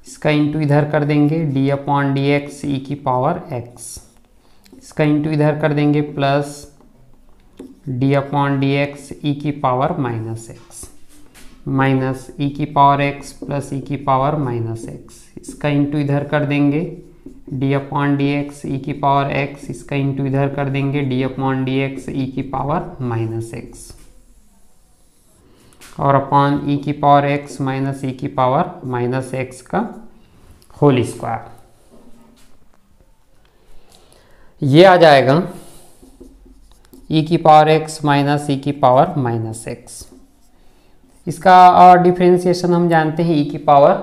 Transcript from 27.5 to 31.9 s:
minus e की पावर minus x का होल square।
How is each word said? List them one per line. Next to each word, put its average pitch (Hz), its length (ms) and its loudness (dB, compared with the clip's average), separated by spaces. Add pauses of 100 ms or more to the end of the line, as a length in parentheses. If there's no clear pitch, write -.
minus 135 440 -4
e 131 140 -4
की 143 100 -8
पावर 131 360 0 (220)
minus 127 500 -4
x 127 260 -10
का - 160 -6 (1000)
होल 135 260 4
square। - 540 -10 (3000)